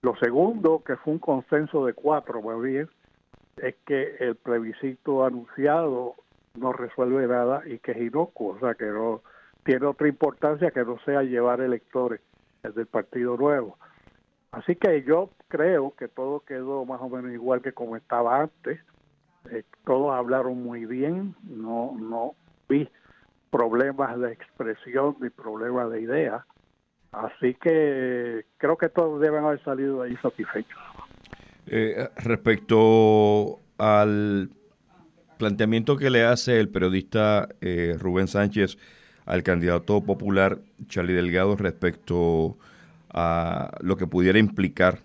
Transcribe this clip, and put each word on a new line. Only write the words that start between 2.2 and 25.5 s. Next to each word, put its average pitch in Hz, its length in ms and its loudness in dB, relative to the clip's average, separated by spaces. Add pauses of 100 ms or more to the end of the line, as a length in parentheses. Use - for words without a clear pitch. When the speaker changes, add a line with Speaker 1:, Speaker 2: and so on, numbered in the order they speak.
Speaker 1:
más 113 180 -8
bien, 135 280 -4 (680)
es 127 180 -6 (120)
que 139 340 -2
el 123 140 -2
plebiscito 127 920 -4
anunciado 131 920 -2 (400)
no 127 160 -4
resuelve 123 540 -2
nada 123 400 0
y 127 120 -12
que - 140 -8
es 110 60 -6
inocuo, 117 540 -4
o 98 80 -12
sea, 123 140 -2
que - 100 -8
no 110 380 -4 (420)
tiene 131 220 2
otra 143 200 0
importancia 151 640 0
que 123 140 -2
no 117 200 -6
sea 143 180 0
llevar 123 400 0
electores 123 580 -4 (420)
del 110 240 -8
Partido 120 500 -4
Nuevo. 135 420 0 (760)
Así 170 240 -4
que 165 260 2
yo 165 280 2 (180)
creo 156 480 0
que 127 100 -12
todo 139 340 -6
quedó 135 440 -8
más 123 160 -10
o 127 80 -10
menos 123 240 -10
igual 123 300 -2
que 131 100 -8
como 113 240 -10
estaba 120 440 0
antes. 156 380 -6 (720)
Eh, 113 140 -10 (200)
todos 139 300 0
hablaron 127 480 -2
muy 120 220 -10
bien, 160 580 -4
no, 117 560 -8
no 117 360 -8 (340)
vi 143 200 0 (640)
problemas 120 680 0
de 120 120 -4
expresión 127 880 -6
ni 120 100 -8
problemas 117 600 -6